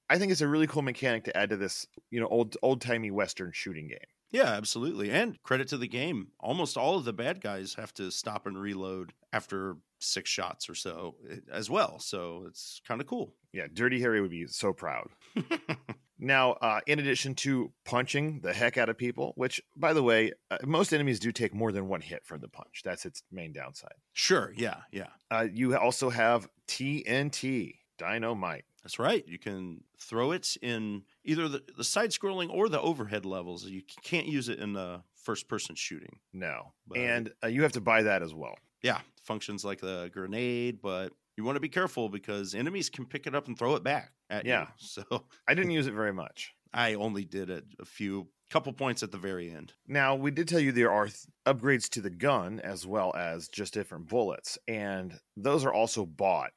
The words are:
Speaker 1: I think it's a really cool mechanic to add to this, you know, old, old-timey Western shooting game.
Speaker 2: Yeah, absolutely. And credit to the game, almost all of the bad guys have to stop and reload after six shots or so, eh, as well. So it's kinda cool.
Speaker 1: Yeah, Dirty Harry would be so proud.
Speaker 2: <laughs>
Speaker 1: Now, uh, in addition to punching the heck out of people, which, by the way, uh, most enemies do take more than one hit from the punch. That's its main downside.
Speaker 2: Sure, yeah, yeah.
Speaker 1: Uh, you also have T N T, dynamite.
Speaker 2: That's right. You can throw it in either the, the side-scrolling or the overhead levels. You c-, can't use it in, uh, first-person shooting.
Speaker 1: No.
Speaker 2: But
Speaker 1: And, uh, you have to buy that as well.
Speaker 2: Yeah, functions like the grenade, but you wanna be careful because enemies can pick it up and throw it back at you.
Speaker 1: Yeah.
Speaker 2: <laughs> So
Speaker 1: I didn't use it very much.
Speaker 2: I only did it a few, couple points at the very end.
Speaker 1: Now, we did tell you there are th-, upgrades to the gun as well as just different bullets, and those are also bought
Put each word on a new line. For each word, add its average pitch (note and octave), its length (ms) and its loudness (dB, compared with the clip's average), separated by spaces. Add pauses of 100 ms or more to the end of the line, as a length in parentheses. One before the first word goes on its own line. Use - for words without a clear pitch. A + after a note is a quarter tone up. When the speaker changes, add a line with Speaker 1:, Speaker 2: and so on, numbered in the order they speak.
(100)
Speaker 1:
I F3 80 6
think G3 140 2
it's D3 80 4
a D3 80 4
really D#3 180 6
cool D3 160 -2
mechanic B2 420 0
to - 120 -6
add G2+ 140 4
to G#2+ 60 2
this, G2 300 -4 (240)
you A#2 80 -2
know, A2+ 80 2
old, A#2 360 4
old-timey A#2 500 2
Western F#2+ 400 -2
shooting D#2 340 -6
game. - 120 -10 (320)
Speaker 2:
Yeah, A#3+ 180 4
absolutely. G#2+ 640 -2
And G#3 320 0
credit C3 260 0
to C#3+ 100 -4
the B2 100 -4
game, B2+ 500 -4
almost D3+ 380 -2
all D#3+ 220 2
of C3 80 -2
the A2+ 80 -2
bad D3+ 260 -2
guys G2 340 -6
have G#2+ 200 -10
to F#2+ 160 -6
stop - 360 -6
and F#2+ 140 -6
reload F#2+ 540 -6 (180)
after F#2+ 460 -4 (220)
six - 280 -2
shots - 400 -4
or E2+ 60 -12
so, E2+ 400 -6 (160)
eh, G2+ 60 -10 (140)
as G#2 200 -6
well. F3 280 2
So F2 480 -8
it's - 400 -14
kinda B2 180 -4
cool. A#3+ 300 -6 (200)
Speaker 1:
Yeah, D#2+ 180 -6
Dirty A#2+ 300 2
Harry A2+ 180 4
would F#2+ 100 0
be E2 160 -6
so G2 280 -2
proud. C2 340 -4 (260)
Speaker 2:
<laughs> - 40 -2 (800)
Speaker 1:
Now, C3 340 6
uh, A2 340 2
in D3 100 4
addition C3+ 380 0
to C3+ 340 0 (140)
punching C#3+ 560 0
the F2+ 120 -2
heck A#2 240 4
out A#2 120 6
of A2 100 -2
people, B2 380 -2
which, - 240 0 (160)
by D#3 160 4
the D#3 100 6
way, A2+ 300 8 (180)
uh, F#2+ 140 0
most D#3+ 280 4
enemies C#3 280 4
do A#2 100 0
take A2 240 0
more A2 160 2
than G2 160 -2
one F#2+ 140 -2
hit - 260 -10
from D#2 140 -12
the - 80 -12
punch. - 360 -16
That's F#2 220 -6
its - 240 -12
main E2+ 220 -10
downside. C#2 420 -12 (200)
Speaker 2:
Sure, B2 420 4
yeah, A2+ 240 -2 (100)
yeah. F#2 200 -8 (200)
Speaker 1:
Uh, A2+ 220 4
you B2+ 240 2
also B2 340 2
have A#2 380 4 (180)
T C#3 400 -4
N C3+ 240 0
T, C3 460 -2 (220)
dynamite. G2 640 -2 (180)
Speaker 2:
That's - 160 -10
right. E3 300 2
You F2 100 -10
can F#2 460 -8 (160)
throw B2 320 0
it - 280 -2
in G#2+ 420 -4 (220)
either D#3 220 0
the, C#3 160 -4 (140)
the A#2 80 -4
side-scrolling F#3+ 680 0
or F#3+ 180 4
the D3+ 120 2
overhead A2 440 0
levels. F2+ 420 -6
You F#2+ 220 -10
c-, - 140 -18
can't - 240 0
use C3+ 220 -2
it A#2 100 -4
in, G#2 180 -4
uh, F2+ 260 -6 (200)
first-person G#2 540 -6
shooting. - 420 -10 (140)
Speaker 1:
No. D#2+ 400 -8 (160)
Speaker 2:
But B2 100 -4
Speaker 1:
And, A#2+ 340 0 (120)
uh, - 20 0
you B2 160 4
have D3 100 6
to B2 80 -4
buy A2 220 8
that G2 200 4
as D#2+ 120 -6
well. C2+ 220 -10 (260)
Speaker 2:
Yeah, A#2 180 2 (220)
functions G#2 420 -6
like G2 160 -4
the F2+ 320 -6
grenade, A#2+ 720 -2
but F#2 300 -4 (240)
you G#2+ 80 -4
wanna C3+ 160 0
be D#3 80 -4
careful C3+ 400 0
because G2 460 -6
enemies E3 360 -4
can B2 160 -10
pick - 220 -8
it C3+ 60 -2
up C#3+ 120 -2
and A#2+ 100 -8
throw C3+ 200 2
it - 80 -6
back C#3 280 0 (180)
at G#2 140 -2
you. B2 80 2
Speaker 1:
Yeah. F#2+ 200 2
Speaker 2:
<laughs> - 60 -20
So - 240 -12 (440)
Speaker 1:
I C3+ 80 6
didn't F3+ 180 4
use D3+ 140 2
it A2 80 -4
very G#2+ 180 0
much. - 420 -10 (180)
Speaker 2:
I A#2 220 2
only G2+ 300 -2
did F#2 260 -6
it E2 140 -8 (160)
a - 40 -14
few, G2 440 -6 (220)
couple D3+ 220 2
points B2+ 300 -2
at G#2 80 -6
the G2+ 80 -10
very F2+ 320 -6
end. D#2 220 -14 (140)
Speaker 1:
Now, C#3 280 4
we C#3 160 0
did D#3+ 180 0
tell E3 120 4
you C#3 120 6
there A#2 200 6
are G#2 140 4
th-, - 200 -14 (200)
upgrades C3 440 4
to A#2 100 -4
the G2 100 -2
gun G#2+ 500 2
as F2+ 260 -6
well F#2+ 300 0
as E2+ 320 -4
just - 260 -6
different E2 340 -6
bullets, G#2 480 0 (100)
and F#2+ 520 -4 (180)
those C3+ 280 2
are B2+ 80 4
also A2 340 2
bought D#2+ 500 2